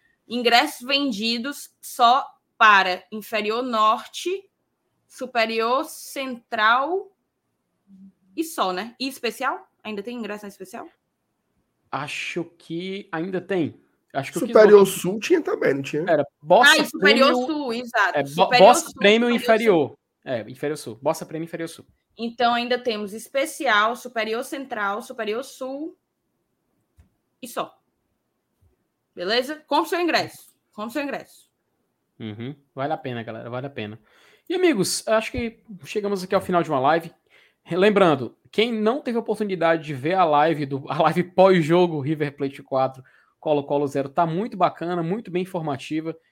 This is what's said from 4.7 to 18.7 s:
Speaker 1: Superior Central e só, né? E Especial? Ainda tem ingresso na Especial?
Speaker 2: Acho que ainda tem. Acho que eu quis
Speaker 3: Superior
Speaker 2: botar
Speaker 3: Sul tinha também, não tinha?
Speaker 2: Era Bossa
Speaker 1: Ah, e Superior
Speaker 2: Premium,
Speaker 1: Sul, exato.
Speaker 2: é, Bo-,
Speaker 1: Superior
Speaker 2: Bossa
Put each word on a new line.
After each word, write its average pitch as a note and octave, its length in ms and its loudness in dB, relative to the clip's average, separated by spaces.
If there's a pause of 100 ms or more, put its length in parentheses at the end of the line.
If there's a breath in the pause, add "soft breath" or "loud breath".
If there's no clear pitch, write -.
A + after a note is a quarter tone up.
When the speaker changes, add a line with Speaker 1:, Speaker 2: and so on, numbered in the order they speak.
Speaker 1:
Superior A#3+ 760 -2
Central C4 1200 -4 (1300)
e D#4+ 80 -4
só, G3 300 -4
né? A3 260 -8
E C4+ 80 -6
Especial? C4 580 -6 (160)
Ainda G#3+ 200 -10
tem A#3+ 120 -10
ingresso G#3 300 -10
na G3+ 60 -14
Especial? G#3 360 -16 (1040)
Speaker 2:
Acho C#3+ 540 -8
que F#3 680 -10
ainda F3 300 -6
tem. F3+ 400 -4 (320)
Acho C3+ 180 -6
que - 60 -8
eu - 60 -4
quis A#3 100 -4
Speaker 3:
Superior G#3 320 10
Speaker 2:
botar F#3+ 140 -2
Speaker 3:
Sul F#3+ 200 -4
tinha E4 220 2
também, - 320 0
não C#3 80 -4
tinha? D3 220 -6
Speaker 2:
Era D#3+ 240 2 (160)
Bossa A3 300 6
Speaker 1:
Ah, D#4+ 40 6
e D4+ 80 2
Superior B3+ 460 4
Speaker 2:
Premium, B3+ 160 0
Speaker 1:
Sul, D4 260 -4
exato. A3+ 460 -2
Speaker 2:
é, C#3+ 40 0
Bo-, C3+ 60 -8
Speaker 1:
Superior F#3 400 8
Speaker 2:
Bossa - 160 6